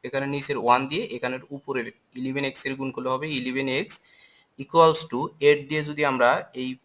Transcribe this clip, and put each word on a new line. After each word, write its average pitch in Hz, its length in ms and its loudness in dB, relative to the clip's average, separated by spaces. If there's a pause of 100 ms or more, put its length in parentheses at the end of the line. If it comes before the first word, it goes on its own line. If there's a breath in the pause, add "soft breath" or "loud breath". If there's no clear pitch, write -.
এখানে 135 180 -2 (100)
নিচের 139 300 -2
ওয়ান 123 160 6 (100)
দিয়ে 185 120 -2 (120)
এখানের 127 280 -6 (120)
উপরের 131 320 -6 (320)
ইলেভেন 131 300 -4
এক্স - 180 -8
এর 135 120 -4
গুণ 135 160 -4
করলে 127 180 -6
হবে 143 140 -4 (120)
ইলেভেন 127 280 -4 (120)
এক্স - 160 -6 (680 soft breath)
equals 160 380 6 (100)
to 123 80 -4 (280)
eight 147 120 6 (100)
দিয়ে 156 200 -2
যদি 147 120 -4 (100)
আমরা 123 180 4 (320)
এই 127 80 -6 (160)